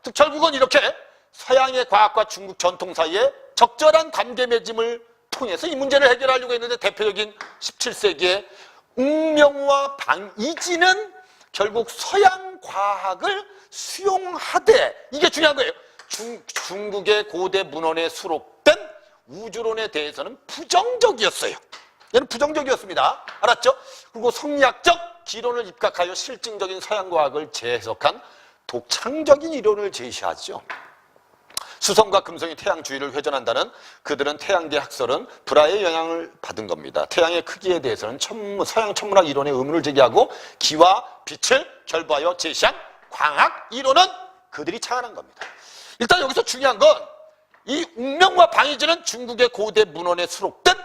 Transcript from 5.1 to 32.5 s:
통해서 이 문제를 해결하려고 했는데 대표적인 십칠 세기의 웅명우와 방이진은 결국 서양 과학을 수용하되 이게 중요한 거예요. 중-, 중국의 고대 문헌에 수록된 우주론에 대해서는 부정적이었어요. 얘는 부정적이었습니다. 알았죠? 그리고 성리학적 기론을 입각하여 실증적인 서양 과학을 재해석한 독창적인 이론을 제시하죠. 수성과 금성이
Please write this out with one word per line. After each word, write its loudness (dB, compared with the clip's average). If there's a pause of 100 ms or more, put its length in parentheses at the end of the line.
통해서 -6
이 -6
문제를 4
해결하려고 0
했는데 -6
대표적인 -4 (240)
십칠 -8
세기의 0 (460)
웅명우와 2
방이진은 -2 (380)
결국 0
서양 2
과학을 -4 (240)
수용하되 0
이게 2
중요한 2
거예요. -2 (360)
중-, -12
중국의 -2
고대 -2
문헌에 -2
수록된 0 (500)
우주론에 -8
대해서는 -8
부정적이었어요. 0 (580)
얘는 2
부정적이었습니다. -2 (140)
알았죠? 2 (360)
그리고 -2
성리학적 0
기론을 -6
입각하여 -4
실증적인 -10
서양 -6
과학을 -2
재해석한 -4 (460)
독창적인 2
이론을 -2
제시하죠. -8 (1160)
수성과 2
금성이 -10